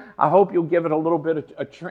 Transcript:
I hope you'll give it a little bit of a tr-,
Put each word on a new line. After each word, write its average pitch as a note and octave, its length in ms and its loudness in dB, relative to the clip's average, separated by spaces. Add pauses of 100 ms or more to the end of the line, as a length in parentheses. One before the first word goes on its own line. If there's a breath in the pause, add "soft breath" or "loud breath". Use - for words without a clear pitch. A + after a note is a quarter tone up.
(200 loud breath)
I - 80 4
hope F#3 240 4
you'll F3 120 0
give E3 220 0
it D#3 60 -2
a D#3 60 0
little E3 200 0
bit D#3 200 -4
of - 200 -10
a C#3+ 60 -6
tr-, E3+ 280 -14